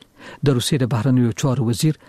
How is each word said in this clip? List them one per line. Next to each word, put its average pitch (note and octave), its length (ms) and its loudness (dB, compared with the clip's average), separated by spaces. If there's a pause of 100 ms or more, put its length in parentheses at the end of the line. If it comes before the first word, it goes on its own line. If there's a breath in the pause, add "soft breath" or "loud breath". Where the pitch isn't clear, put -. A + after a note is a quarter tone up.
(380 loud breath)
د C3 200 2
روسیې C3 200 0
د A#2+ 140 -2
بهرنیو A#2+ 400 2
چارو B2 360 -2
وزیر C#3+ 420 0